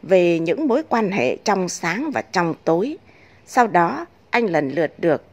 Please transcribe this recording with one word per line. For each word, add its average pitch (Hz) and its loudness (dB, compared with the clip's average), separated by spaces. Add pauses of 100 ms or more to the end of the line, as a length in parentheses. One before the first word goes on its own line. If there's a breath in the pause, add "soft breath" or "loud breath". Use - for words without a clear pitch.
về 175 4
những 170 -2
mối 269 0
quan 220 0
hệ 127 0
trong 190 0
sáng 220 -6
và 117 -4
trong 170 -2 (100)
tối. 196 0 (480 soft breath)
Sau 240 2
đó, 185 0 (240)
anh 233 0
lần 151 0
lượt 151 -2
được 160 0